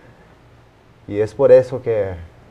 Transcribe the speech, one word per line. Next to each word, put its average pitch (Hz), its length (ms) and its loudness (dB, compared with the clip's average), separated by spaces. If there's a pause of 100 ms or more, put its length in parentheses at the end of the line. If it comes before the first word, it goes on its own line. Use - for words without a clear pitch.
(1080)
y 101 100 -6
es 107 160 -4
por 135 160 2
eso 127 320 4
que 101 320 -4 (360)